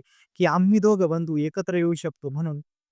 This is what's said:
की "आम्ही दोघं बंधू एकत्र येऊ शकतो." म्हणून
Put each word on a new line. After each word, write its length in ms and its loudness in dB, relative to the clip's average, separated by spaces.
की 60 2
"आम्ही 340 4
दोघं 300 2
बंधू 300 -2
एकत्र 360 -4
येऊ 200 0
शकतो." 340 -10
म्हणून 320 -6